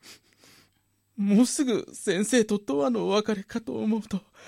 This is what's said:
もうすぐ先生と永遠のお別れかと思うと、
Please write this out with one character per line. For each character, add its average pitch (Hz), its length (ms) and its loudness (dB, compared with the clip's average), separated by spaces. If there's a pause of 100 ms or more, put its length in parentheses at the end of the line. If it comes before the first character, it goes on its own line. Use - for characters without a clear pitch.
(1160)
も 202 280 4
う - 20 4
す 294 180 -2
ぐ 226 300 -2
先 202 320 -2
生 240 180 4
と 208 140 -2
永 277 260 -2
遠 262 80 0
の 196 140 -2
お - 20 0
別 208 260 0
れ 196 100 -8
か - 180 -8
と 240 160 -8
思 220 180 0
う 208 60 -4
と、 196 180 -6 (280)